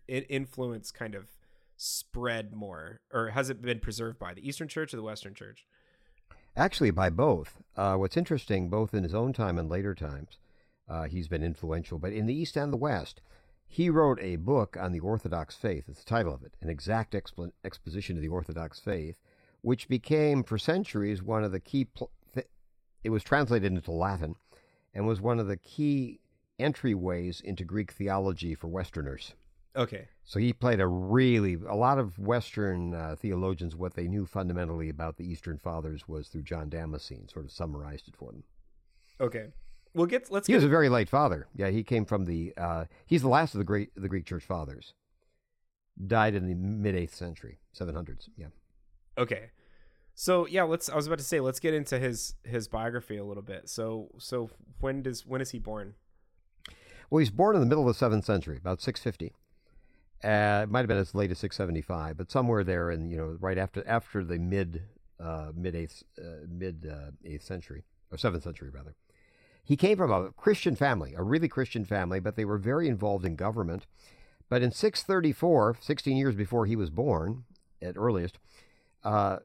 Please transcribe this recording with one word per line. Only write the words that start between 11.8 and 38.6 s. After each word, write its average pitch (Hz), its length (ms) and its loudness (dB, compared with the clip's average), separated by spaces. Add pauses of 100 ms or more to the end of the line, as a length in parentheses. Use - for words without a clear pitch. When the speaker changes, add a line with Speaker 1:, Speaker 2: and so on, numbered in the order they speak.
Speaker 2:
but 87 120 -4
in 107 140 0
the 117 80 2
East 156 240 -2
and 143 160 0
the 131 40 -2
West, 123 440 -2 (460)
he 170 240 2
wrote 151 280 6
a 90 180 -4
book 107 380 0
on 92 160 -4
the 85 80 -2
Orthodox 85 560 -4
faith. 85 320 -4
It's - 160 -18
the - 60 -20
title 104 240 2
of 67 80 -10
it, - 180 -20
An 80 100 -6
Exact 98 440 -2
Expl-, 87 380 -8 (120)
Exposition 92 520 -8
of 78 80 -4
the 78 40 -4
Orthodox 80 520 -6
Faith, 82 400 -6 (420)
which - 260 0
became, 143 560 2
for 113 140 -2
centuries, 107 640 0
one 107 220 0
of 104 80 0
the 95 80 -2
key, 135 260 0
pl-, - 240 -10 (240)
th-, 131 140 -6 (560)
it 110 80 2
was 110 120 2
translated 117 480 4
into 90 200 -2
Latin, 85 440 0 (600)
and 101 100 0
was 110 160 0
one 117 180 2
of 110 60 0
the 98 120 -2
key 143 640 -2 (380)
entryways 90 800 0
into 95 240 -6
Greek 92 280 -4
theology 95 640 -2
for - 120 -10
Westerners. 82 680 -6 (400)
Speaker 1:
Okay. 113 320 -4 (160)
Speaker 2:
So - 160 -4
he 120 140 4
played 120 260 2
a 92 80 6
really, 101 680 4 (140)
a 104 60 0
lot 127 240 4
of 92 180 -2
Western, 98 800 0
uh, 80 220 -6
theologians, 90 580 -2
what 90 180 -6
they 87 140 -4
knew 98 180 -2
fundamentally 87 640 -2
about 80 280 -6
the 85 60 -10
Eastern 85 360 -8
Fathers 78 480 -6
was 78 200 -8
through 80 140 -8
John 78 260 -6
Damascene, 76 600 -8
sort 78 180 -14
of 67 60 -14
summarized 73 560 -8
it - 80 -20
for 62 160 -16
them. 57 120 -18 (800)